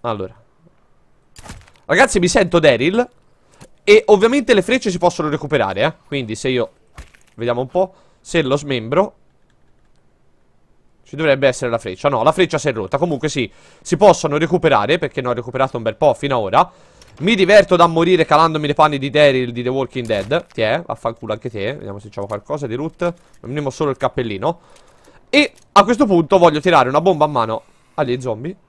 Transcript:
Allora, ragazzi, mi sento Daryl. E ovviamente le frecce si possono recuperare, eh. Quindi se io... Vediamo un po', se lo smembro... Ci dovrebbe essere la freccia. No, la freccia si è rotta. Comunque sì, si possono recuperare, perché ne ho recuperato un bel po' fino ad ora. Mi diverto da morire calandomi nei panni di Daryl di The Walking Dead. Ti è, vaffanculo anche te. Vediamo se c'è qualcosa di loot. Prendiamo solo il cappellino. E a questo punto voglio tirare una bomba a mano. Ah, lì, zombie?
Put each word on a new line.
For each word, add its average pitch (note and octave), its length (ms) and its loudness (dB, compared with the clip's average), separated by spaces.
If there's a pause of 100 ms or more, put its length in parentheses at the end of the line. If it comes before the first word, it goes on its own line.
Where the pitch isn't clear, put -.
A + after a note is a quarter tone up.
Allora, G#2 340 -8 (1500)
ragazzi, G#3 340 2
mi F3 100 2
sento F3 300 2
Daryl. D#3 480 2 (800)
E G#3 200 8
ovviamente A3+ 480 2
le F#3+ 80 2
frecce A#3+ 280 -2
si F3 60 -6
possono E3+ 320 -2
recuperare, B2 540 -2
eh. D3+ 100 0 (140)
Quindi A#2 300 -8
se - 120 -6
io... B2 220 -2 (640)
Vediamo A#2+ 260 -4
un C3 60 -4
po', F#3 280 -4 (240)
se - 220 -2
lo C3+ 160 0
smembro... C#3+ 580 -4 (1900)
Ci - 140 -18
dovrebbe C#3 320 2
essere B2 220 -2
la A#2 60 -2
freccia. A2+ 320 -4
No, B2+ 140 -2
la D3+ 100 4
freccia F3 240 0
si D3 120 -2
è C3+ 40 -2
rotta. G#2+ 240 -6
Comunque D3+ 320 -2
sì, C3+ 240 -6 (300)
si - 160 -2
possono D#3+ 400 4
recuperare, D#3 580 0
perché D3 240 -6
ne B2+ 80 -4
ho B2 60 -2
recuperato B2 420 -4
un A#2 60 -8
bel A2 140 -6
po' C#3+ 180 2
fino C#3 240 -4
ad A2+ 40 -4
ora. A#2 300 0 (460)
Mi F#3+ 160 0
diverto F#3+ 420 4
da E3+ 100 6
morire E3 380 2
calandomi D#3 400 2
nei C#3+ 100 -2
panni D3+ 220 2
di C#3 140 -6
Daryl C3 420 2
di A#2+ 100 -8
The A#2+ 60 -4
Walking B2+ 380 -6
Dead. A2 400 -4
Ti - 160 -6
è, A#2+ 240 0
vaffanculo - 480 -8
anche A2+ 160 -12
te. G#2+ 240 -6
Vediamo G2+ 240 -14
se G#2 100 -20
c'è G2+ 160 -10
qualcosa A#2+ 420 -8
di A2+ 100 -6
loot. E3 360 -6 (260)
Prendiamo C#3+ 300 -8
solo C#3+ 220 -4
il C3 80 -6
cappellino. A#2+ 640 -6 (680)
E D4 240 2 (200)
a G3+ 120 6
questo A#3 220 2
punto F#3 320 2
voglio D#3+ 220 4
tirare C#3+ 280 4
una C#3+ 140 0
bomba E3 240 2
a - 20 -2
mano. A2+ 340 -2 (340)
Ah, D#3 60 -2
lì, B2+ 160 -4
zombie? B2+ 380 -8 (120)